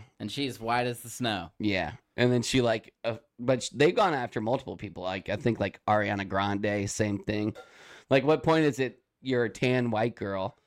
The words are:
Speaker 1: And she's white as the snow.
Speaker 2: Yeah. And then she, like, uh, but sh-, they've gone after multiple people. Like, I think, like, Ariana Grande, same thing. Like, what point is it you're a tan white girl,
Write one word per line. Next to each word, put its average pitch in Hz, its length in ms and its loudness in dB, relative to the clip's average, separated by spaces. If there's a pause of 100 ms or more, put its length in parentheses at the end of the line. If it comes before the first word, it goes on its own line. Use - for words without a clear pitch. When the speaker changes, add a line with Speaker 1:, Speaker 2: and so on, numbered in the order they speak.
(180)
Speaker 1:
And 104 140 -8
she's 127 260 -6
white 120 280 0
as 120 140 -6
the 117 100 -14
snow. 104 480 -4
Speaker 2:
Yeah. 95 340 0 (240)
And 123 160 4
then 123 100 2
she, 127 200 2
like, 113 320 0 (100)
uh, 113 120 -2 (220)
but 123 240 0
sh-, - 120 -6
they've 151 200 4
gone 185 200 2
after 120 260 -4
multiple 110 360 -4
people. 92 260 -10
Like, 92 260 -6
I 101 80 -2
think, 117 240 0
like, 98 260 -4
Ariana 104 400 2
Grande, 101 640 0
same 104 280 0
thing. 107 360 -2 (540)
Like, 135 160 4
what 151 180 2
point 160 220 4
is 143 160 2
it 120 200 -4 (200)
you're 123 240 2
a 113 60 -2
tan 127 400 2
white 113 260 0
girl, 98 400 -4 (100)